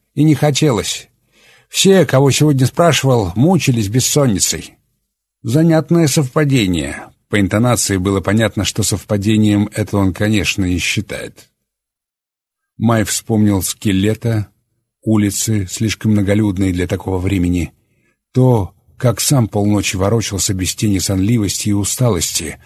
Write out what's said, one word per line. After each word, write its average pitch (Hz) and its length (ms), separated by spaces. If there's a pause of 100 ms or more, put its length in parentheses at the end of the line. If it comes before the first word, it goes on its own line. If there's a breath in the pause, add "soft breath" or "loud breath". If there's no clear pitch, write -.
(120)
"И 143 120
не 156 100
хотелось. 135 760 (600 soft breath)
Все, 190 360
кого 135 260
сегодня 135 360
спрашивал, 131 680
мучились 127 540
бессонницей". 110 880 (640)
Занятное 160 640
совпадение. 127 1040 (200)
По 107 120
интонации 101 560
было 98 240
понятно, 104 440
что - 180
совпадением 104 880
это 104 240
он, 95 160
конечно, 104 520
и 90 140
считает. - 720 (1300)
Май 113 280
вспомнил 104 580
Скелета, 107 880 (540)
улицы, 104 640
слишком 110 460
многолюдные 101 600
для 90 140
такого 95 320
времени, 90 540 (600)
то, 127 420 (220)
как 117 240
сам 123 280
полночи 104 480
ворочался 101 580
без 92 200
тени 104 240
сонливости 101 720
и - 20
усталости, 101 920